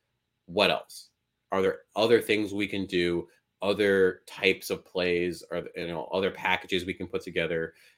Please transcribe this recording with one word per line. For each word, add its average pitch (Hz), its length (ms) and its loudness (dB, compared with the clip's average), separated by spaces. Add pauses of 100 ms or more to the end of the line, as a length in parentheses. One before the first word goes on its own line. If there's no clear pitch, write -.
(460)
What 90 240 2
else? - 400 -6 (420)
Are 95 100 2
there 95 180 2 (160)
other 113 260 4
things 104 320 0
we 101 140 -2
can 98 180 -4
do, 87 420 0 (340)
other 98 680 4
types - 420 -2
of 90 160 -6
plays, 90 640 -2
or, 85 120 -6 (120)
you 87 120 -8
know, 85 260 -6
other 95 180 0
packages 92 540 -2
we 92 80 -6
can 87 140 -8
put - 160 -6
together 82 500 -4 (240)